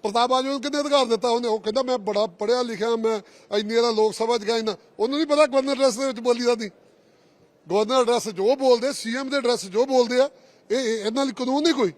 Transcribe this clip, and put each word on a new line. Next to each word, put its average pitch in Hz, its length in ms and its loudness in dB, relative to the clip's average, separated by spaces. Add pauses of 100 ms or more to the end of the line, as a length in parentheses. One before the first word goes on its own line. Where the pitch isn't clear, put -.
ਪ੍ਰਤਾਪ 233 260 0
ਬਾਜਵਾ 262 220 0
ਨੂੰ 277 100 -4
ਕਿਹਨੇ 285 180 -4
ਅਧਿਕਾਰ 285 260 2
ਦਿੱਤਾ? 226 240 0
ਉਹਨੇ, 240 180 0
ਉਹ 220 120 -2
ਕਹਿੰਦਾ, 220 240 -4
"ਮੈਂ 254 140 -2
ਬੜਾ 208 280 -2
ਪੜ੍ਹਿਆ 226 360 -2
ਲਿਖਿਆ, 226 340 -2
ਮੈਂ 220 240 -2 (380)
ਇੰਨੀ 220 180 -2
ਵਾਰ 233 180 2
ਲੋਕ 214 200 2
ਸਭਾ 233 240 0
'ਚ 208 60 -4
ਗਿਆ 226 140 -2
ਇੰਨਾ।" 220 180 -2 (240)
ਉਹਨੂੰ 254 180 0
ਨਹੀਂ 311 100 0
ਪਤਾ 294 180 4
ਗਵਰਨਰ 269 260 0
ਐਡਰੈਸ 254 260 2
ਦੇ 269 100 -4
ਵਿੱਚ 240 120 -6
ਬੋਲੀ 240 260 0
ਜਾਂਦੀ। 226 240 0 (1000)
ਗਵਰਨਰ 220 300 2
ਐਡਰੈਸ 233 280 0
ਜੋ 202 260 2
ਬੋਲਦੇ, 262 380 2
ਸੀਐਮ 254 360 -6
ਦੇ 277 80 -2
ਐਡਰੈਸ 233 280 0
ਜੋ 208 200 0
ਬੋਲਦੇ 247 360 2
ਆ, 285 80 2 (420)
ਇਹ, 233 60 0
ਇਹ, 226 280 -2
ਇਹਨਾਂ 247 200 -2
ਲਈ 262 60 -4
ਕਾਨੂੰਨ 262 320 -2
ਨਹੀਂ 330 100 4
ਕੋਈ। 220 240 0